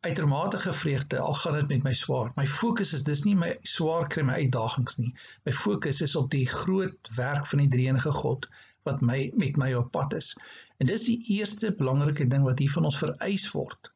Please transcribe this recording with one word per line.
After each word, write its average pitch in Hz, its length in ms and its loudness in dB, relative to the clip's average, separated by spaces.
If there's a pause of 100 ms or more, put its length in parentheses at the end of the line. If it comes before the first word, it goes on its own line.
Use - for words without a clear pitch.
uitermate 160 540 0 (140)
vreugde, 139 460 -2
al 135 160 0
gaan 151 240 -2
dit 147 100 0
met 139 160 2
my 135 80 2
swaar. 123 440 -2
My 139 100 0
fokus 226 460 0
is 147 120 -2
dus 147 200 -2
nie 202 120 4
my 170 140 2 (120)
swaar 165 460 -2
kry, 160 140 -2
my 131 220 2
uitdagings 123 560 0
nie. 120 120 -2 (320)
My - 80 0
fokus 165 520 -2
is 143 120 -2
op 135 140 0
die 135 180 2
groot - 680 -2
werk 139 300 -2
van 143 180 4
die 139 80 6
drie 127 160 2
enige 135 240 2
God 127 360 -2 (360)
wat - 160 -2
my, 131 340 2
met 147 220 2
my 135 180 2
op 120 180 0
pad 143 240 -2
is. - 180 -6 (460)
En 127 80 4
dis 220 200 0
die 233 100 2 (200)
eerste 208 340 -2
belangrike 143 560 2
ding 139 160 4
wat 127 160 2
hier 139 120 2
van 160 180 2
ons 139 100 -2
vereis 190 520 -2
word. - 440 -8